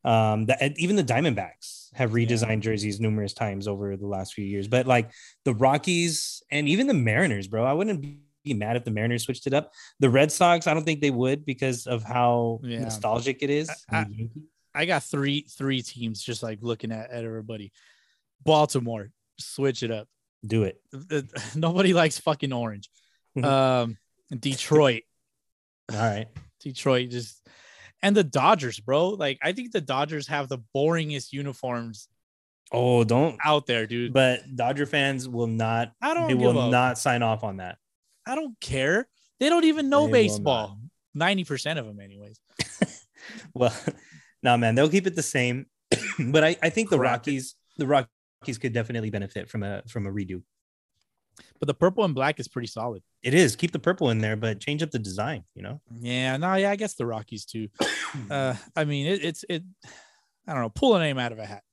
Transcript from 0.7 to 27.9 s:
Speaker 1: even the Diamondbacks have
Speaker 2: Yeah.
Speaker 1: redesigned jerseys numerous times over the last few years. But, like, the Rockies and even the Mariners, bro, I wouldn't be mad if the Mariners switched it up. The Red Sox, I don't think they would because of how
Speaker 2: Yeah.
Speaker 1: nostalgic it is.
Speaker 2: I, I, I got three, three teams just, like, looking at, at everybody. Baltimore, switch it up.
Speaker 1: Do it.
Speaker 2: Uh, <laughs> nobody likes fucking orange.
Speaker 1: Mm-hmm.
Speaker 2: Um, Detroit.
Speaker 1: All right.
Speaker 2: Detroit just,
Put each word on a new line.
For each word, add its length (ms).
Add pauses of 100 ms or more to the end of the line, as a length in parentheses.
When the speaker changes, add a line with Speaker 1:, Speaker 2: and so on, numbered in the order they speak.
Speaker 1:
even 180
the 60
Diamondbacks 920
have 160
Speaker 2:
Yeah. 160
Speaker 1:
redesigned 340
jerseys 400
numerous 320
times 340
over 300
the 100
last 280
few 100
years. 240
But, 180
like, 240 (360)
the 80
Rockies 960
and 180
even 200
the 60
Mariners, 540
bro, 160
I 80
wouldn't 300 (420)
be 100
mad 220
if 80
the 60
Mariners 340
switched 220
it 80
up. 180 (280)
The 100
Red 200
Sox, 360
I 80
don't 100
think 160
they 100
would 360
because 400
of 180
how 580
Speaker 2:
Yeah. 180
Speaker 1:
nostalgic 600
it 60
is. 220 (200)
Speaker 2:
I, 100
I, 280 (480)
I 100
got 180
three, 420 (100)
three 240
teams 420
just, 200
like, 180
looking 320
at, 180
at 140
everybody. 480 (680)
Baltimore, 680 (280)
switch 440
it 80
up. 160 (400)
Speaker 1:
Do 180
it. 160 (300)
Speaker 2:
Uh, 120 (160)
<laughs> 160
nobody 400
likes 240
fucking 340
orange. 380 (480)
Speaker 1:
Mm-hmm. 100
Speaker 2:
Um, 480 (420)
Detroit. 680 (880)
Speaker 1:
All 60
right. 280 (340)
Speaker 2:
Detroit 500
just, 300 (640)